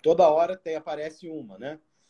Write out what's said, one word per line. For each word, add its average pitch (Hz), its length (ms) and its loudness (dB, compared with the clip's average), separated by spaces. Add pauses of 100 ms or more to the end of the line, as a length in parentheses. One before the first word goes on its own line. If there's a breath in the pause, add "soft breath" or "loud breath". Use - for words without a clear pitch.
toda 165 240 6
hora 170 300 2
tem, 160 180 -8
aparece 156 540 -10
uma, 120 280 -14
né? 143 220 -12 (300)